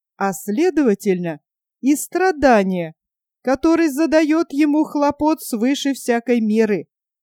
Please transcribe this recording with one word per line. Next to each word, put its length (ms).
а 160
следовательно 1080
и 160
страдания, 1000
который 460
задает 640
ему 320
хлопот 580
свыше 520
всякой 480
меры, 460